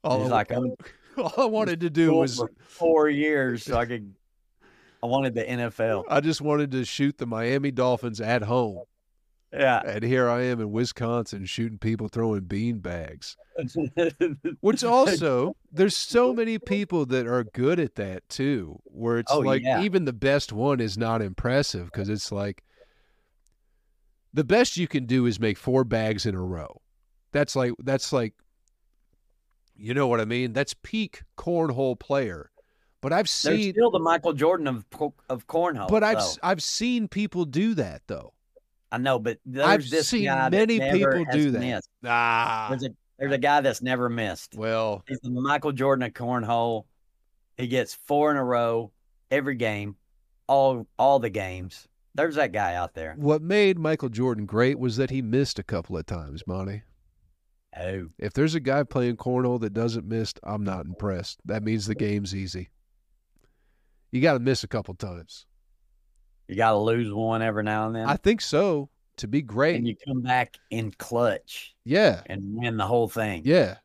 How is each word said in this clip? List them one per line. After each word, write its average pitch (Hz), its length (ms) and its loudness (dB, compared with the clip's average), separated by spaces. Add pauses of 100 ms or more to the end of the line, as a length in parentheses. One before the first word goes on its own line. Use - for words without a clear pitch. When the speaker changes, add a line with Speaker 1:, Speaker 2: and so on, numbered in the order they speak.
Speaker 1:
All 131 200 0
Speaker 2:
He's 131 80 0
Speaker 1:
I, - 40 2
Speaker 2:
like, 107 160 0
"I'm 123 220 -2 (220)
Speaker 1:
<laughs> - 220 -16
all 196 200 -4
I 262 80 4
wanted 214 360 0
to 170 80 0
do 156 200 6
Speaker 2:
cool 160 100 6
Speaker 1:
was 131 180 0
Speaker 2:
for 117 220 -4
four 160 500 4
years 143 540 0
so 127 140 -2
I 117 80 2
could, 110 280 -8 (920)
I 117 40 -6
wanted 127 280 0
the 113 120 -2
N 123 120 -4
F 117 200 -6
L." 110 300 0
Speaker 1:
I 143 120 4
just 151 200 -2
wanted 147 300 0
to 131 140 -2
shoot 139 320 -2
the 131 80 -6
Miami 123 460 -2
Dolphins 120 500 0
at 113 220 0
home. 107 400 -2 (680)
Speaker 2:
Yeah. 131 320 4
Speaker 1:
And 107 200 -4
here 123 260 2
I 120 140 0
am 123 180 -2
in 104 100 -4
Wisconsin 117 760 -2
shooting 113 340 -6
people 110 280 -2
throwing 110 340 0
bean 107 380 -2
bags. 85 560 -10 (220)
Speaker 2:
<laughs> 160 1040 -2
Speaker 1:
Which 220 220 2
also, 175 720 4 (160)
there's 190 260 2
so 247 360 2
many 226 260 -2
people 180 480 0
that 127 180 0
are 120 200 0
good 135 340 2
at 139 160 -2
that 92 340 -8
too, 131 540 -2
where 117 340 -2
it's 117 140 -2
Speaker 2:
Oh, 147 80 4
Speaker 1:
like, 135 240 2
Speaker 2:
yeah. 127 180 2
Speaker 1:
even 185 240 0
the 131 80 -2
best 135 400 0
one 131 260 0
is 107 200 -4
not 113 240 0
impressive, 101 680 -2
'cause 101 180 -4
it's 107 220 -4
like, 101 320 -6 (1700)
the 151 120 0
best 196 340 4
you 170 100 0
can 127 200 -2
do 127 180 4
is 107 140 0
make 107 180 0
four 127 260 2
bags 110 440 -2
in 98 80 -2
a 92 80 -6
row. 85 360 -10 (520)
That's 143 240 0
like, 123 240 0
that's 135 340 -2
like, 131 220 0 (1400)
you 110 200 -6
know 139 120 2
what 117 140 4
I 110 40 0
mean? 120 280 -2
That's 135 300 -2
peak - 400 -6 (160)
cornhole 135 600 0
player. 107 520 -4 (500)
But 151 120 -2
I've 190 120 2
Speaker 2:
There's - 60 -2
Speaker 1:
seen 196 420 0
Speaker 2:
still 226 160 4
the 185 100 0
Michael 165 340 2
Jordan 156 340 2
of 120 240 -4
co-, - 240 -6 (120)
of 127 200 -6
cornhole, 170 420 -2
Speaker 1:
But 214 140 4
I've 208 160 2
Speaker 2:
though. 101 40 2
Speaker 1:
s-, - 200 -4
I've 175 180 0
seen 233 460 -2
people 185 380 -2
do 180 280 0
that, 98 320 -4
though. 69 280 -10 (580)
Speaker 2:
I 117 60 -4
know, 127 220 2
but 113 260 -4
there's 135 220 0
Speaker 1:
I've 160 240 4
Speaker 2:
this 151 160 2
Speaker 1:
seen 226 180 0
Speaker 2:
guy 135 240 2
that - 20 2
Speaker 1:
many 220 280 4
Speaker 2:
never 165 320 4
Speaker 1:
people 175 140 2
Speaker 2:
has 131 100 -2
Speaker 1:
do 147 160 4
that. 117 80 0
Speaker 2:
missed. 123 300 -4 (140)
Speaker 1:
Ah. 117 680 2
Speaker 2:
There's 131 140 -4
a, 123 40 -6 (300)
there's 139 140 0
a 139 40 2
guy 143 240 4
that's 131 220 0
never 123 260 0
missed. 110 460 -4
Speaker 1:
Well. 110 520 -2
Speaker 2:
He's 131 120 -8
the 123 100 -10
Michael 139 440 -2
Jordan 135 340 2
of - 60 -8
cornhole. 117 720 -2 (720)
He 127 120 -6
gets 120 260 -2 (140)
four 147 240 4
in 143 60 2
a 135 60 0
row 117 480 0 (380)
every 139 240 0
game, 104 420 -4 (520)
all, 135 400 4 (100)
all 135 220 6
the 117 100 -2
games. 92 580 -8 (280)
There's 151 180 0
that 139 180 0
guy 95 220 -2
out 87 220 -6
there. 80 240 -10
Speaker 1:
What 151 240 2
made 190 340 4
Michael 156 320 -2
Jordan 113 380 -2
great 123 320 2
was 120 180 -2
that 131 140 0
he 131 100 -2
missed 123 380 0
a 98 40 -8
couple 90 320 -6
of 80 120 -6
times, 76 400 -10
Monty. 95 340 -6 (1000)
Speaker 2:
Oh. 90 280 -6 (100)
Speaker 1:
If 101 160 -8
there's 156 220 0
a 160 40 0
guy 135 220 0
playing 123 360 -2
cornhole 123 440 0
that 104 120 -4
doesn't 113 340 -2
miss, 113 340 -4
I'm 104 220 -6
not 92 240 -4
impressed. 90 580 -6
That 107 160 -4
means 110 240 -2
the 107 80 -4
game's 104 420 -2
easy. 92 360 -8 (1400)
You 123 80 -2
gotta 143 200 4
miss 127 240 0
a 107 40 -10
couple 104 280 -6
times. 87 500 -14 (1000)
Speaker 2:
You 92 80 -10
gotta 110 240 4
lose 113 340 0
one 113 300 0
every 107 200 0
now 107 220 0
and 113 100 -4
then. 113 140 -4
Speaker 1:
I 147 80 2
think 214 240 2
so, 151 480 0 (280)
to 113 100 -10
be 131 160 0
great. 131 320 0
Speaker 2:
And 120 120 -2
you 107 80 -4 (120)
come 127 160 -4
back 123 340 0 (140)
in 110 260 -4
clutch. - 800 -2 (100)
Speaker 1:
Yeah. 151 400 4
Speaker 2:
And 98 300 -8
win 117 200 -2
the 98 120 0
whole 117 200 2
thing. 101 380 -4
Speaker 1:
Yeah. 135 400 4